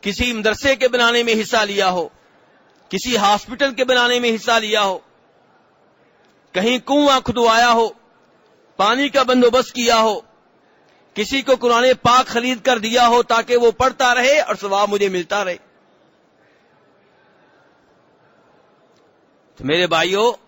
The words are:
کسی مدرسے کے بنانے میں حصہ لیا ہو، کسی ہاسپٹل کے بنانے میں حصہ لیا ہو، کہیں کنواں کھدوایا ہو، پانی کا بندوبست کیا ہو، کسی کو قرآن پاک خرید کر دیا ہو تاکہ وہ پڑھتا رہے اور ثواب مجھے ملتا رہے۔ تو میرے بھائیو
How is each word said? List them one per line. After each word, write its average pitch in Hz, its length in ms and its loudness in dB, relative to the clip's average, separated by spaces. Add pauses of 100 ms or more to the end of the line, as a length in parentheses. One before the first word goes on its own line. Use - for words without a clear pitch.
کسی 240 320 -4
مدرسے 220 440 -2
کے 254 120 0
بنانے 240 340 2
میں 233 180 0
حصہ 214 160 -4
لیا 202 340 0
ہو، 180 180 -4 (800)
کسی 240 280 -4
ہاسپٹل 214 580 0
کے 262 100 -2
بنانے 247 360 0
میں 233 140 0
حصہ 226 160 -6
لیا 214 320 0
ہو، 190 160 -2 (1500)
کہیں 233 260 -2
کنواں 277 420 2
کھدوایا 233 520 2
ہو، 226 160 2 (880)
پانی 247 320 0
کا 269 140 0
بندوبست 247 500 2
کیا 233 280 0
ہو، 220 200 0 (920)
کسی 240 280 -4
کو 262 140 0
قرآن 240 280 0 (180)
پاک 247 240 4
خرید 240 360 -4
کر 247 160 0
دیا 233 300 2
ہو 240 140 2
تاکہ 233 340 -2
وہ 240 140 4
پڑھتا 247 440 0
رہے 262 260 2
اور 214 140 -4
ثواب 202 340 -2
مجھے 202 200 -2
ملتا 185 360 -4
رہے۔ 180 120 -8 (4000)
تو - 80 -18
میرے 170 220 0
بھائیو 185 460 0 (160)